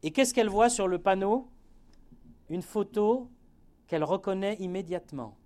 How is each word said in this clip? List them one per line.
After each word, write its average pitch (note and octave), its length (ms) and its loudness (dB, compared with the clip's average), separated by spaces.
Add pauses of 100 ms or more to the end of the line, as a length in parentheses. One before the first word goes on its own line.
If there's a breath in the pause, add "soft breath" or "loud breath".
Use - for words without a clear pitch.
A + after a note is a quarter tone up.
Et - 80 -4
qu'est-ce C4 240 2
qu'elle A3 140 4
voit G#3+ 200 4
sur G3+ 200 0
le F3+ 100 0
panneau ? G3 500 0 (1000)
Une F3 120 -6
photo G#3+ 680 -2 (560)
qu'elle D#3 180 -2
reconnaît F#3+ 520 -2
immédiatement. F3 880 -8